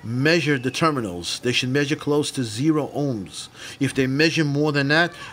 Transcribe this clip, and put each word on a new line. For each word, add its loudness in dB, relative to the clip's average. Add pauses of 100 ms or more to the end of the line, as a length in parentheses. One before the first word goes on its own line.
measure 2
the -2
terminals. -2
They 0
should 0
measure 0
close 0
to -4
zero 0
ohms. -4 (320)
If 0
they 2
measure 2
more 2
than 0
that, 4 (200)